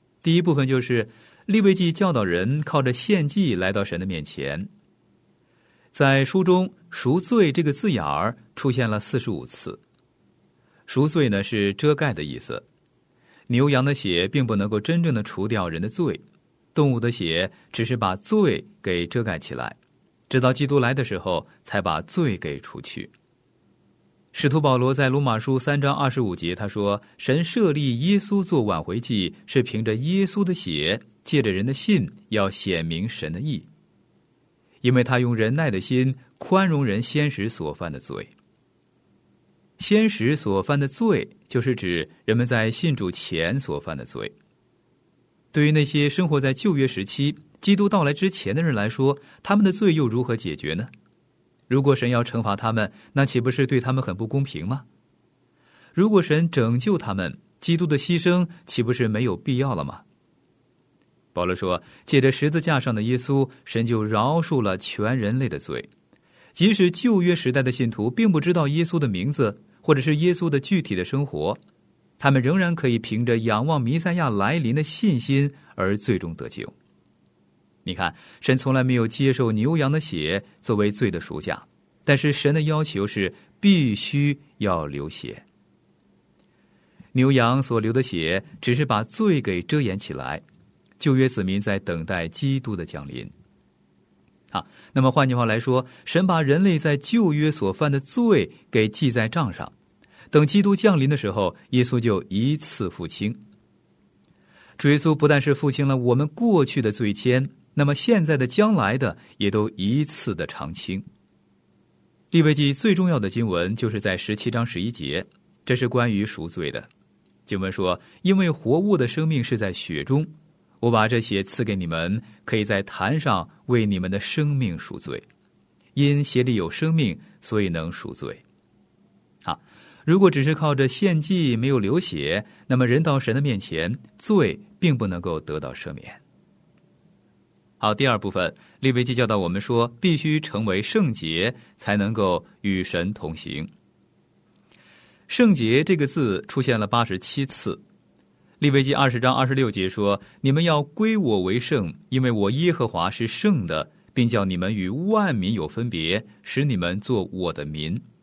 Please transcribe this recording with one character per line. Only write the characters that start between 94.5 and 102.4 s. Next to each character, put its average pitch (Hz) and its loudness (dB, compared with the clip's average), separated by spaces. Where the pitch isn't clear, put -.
好， 87 -6
那 135 2
么 131 4
换 139 4
句 127 0
话 120 0
来 113 0
说， 127 0
神 185 2
把 170 2
人 147 4
类 180 4
在 151 2
旧 190 2
约 151 2
所 98 -2
犯 147 0
的 139 0
罪 185 2
给 110 4
记 120 0
在 110 0
账 127 -2
上， - -12
等 151 6
基 202 4
督 202 4
降 190 4
临 135 2
的 147 2
时 101 -4
候， 92 -2
耶 123 4
稣 123 0
就 107 2
一 123 0